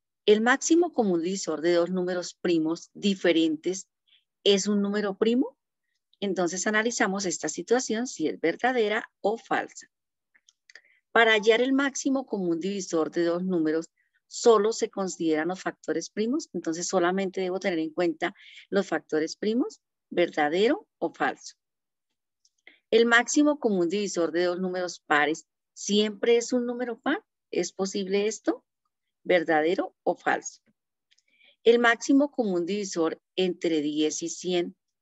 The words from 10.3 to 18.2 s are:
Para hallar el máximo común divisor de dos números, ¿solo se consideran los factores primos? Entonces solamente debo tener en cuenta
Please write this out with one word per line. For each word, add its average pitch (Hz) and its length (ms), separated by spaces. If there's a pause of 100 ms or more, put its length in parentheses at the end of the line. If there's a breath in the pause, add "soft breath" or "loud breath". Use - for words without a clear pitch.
Para 226 200
hallar 220 300
el 262 120
máximo 269 540
común 175 320
divisor 180 500
de 170 140
dos 170 200
números, 165 460 (380)
¿solo 220 440
se 220 200
consideran 165 560
los 185 140
factores 160 500
primos? 240 420
Entonces 170 340
solamente 190 540
debo 185 180
tener 185 200
en 160 100
cuenta 175 460 (340 loud breath)